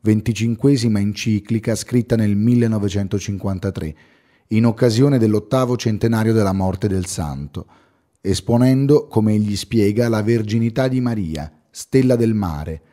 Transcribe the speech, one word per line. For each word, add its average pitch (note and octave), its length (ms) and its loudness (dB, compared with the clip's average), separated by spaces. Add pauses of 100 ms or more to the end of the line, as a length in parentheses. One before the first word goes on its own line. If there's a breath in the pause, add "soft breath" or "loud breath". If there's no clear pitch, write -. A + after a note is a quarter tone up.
venticinquesima A2 920 0
enciclica G#2 760 -2
scritta A#2 400 -2
nel G#2 200 0
millenovecentocinquantatré, G2+ 1600 -2 (540 soft breath)
in A2 160 2
occasione B2+ 520 4
dell'ottavo A#2+ 600 2
centenario A2+ 540 0
della G#2 220 2
morte F#2+ 340 -2
del F#2+ 200 -2
santo, D2 580 -8 (560 soft breath)
esponendo, C3 840 2
come G#2+ 260 0
egli G#2 220 0
spiega, G#2+ 520 0
la A2 140 0
verginità A2+ 680 -2
di B2+ 140 -2
Maria, E2 500 -6 (200)
stella B2+ 440 2
del A2+ 200 2
mare, D#2+ 460 -6 (120)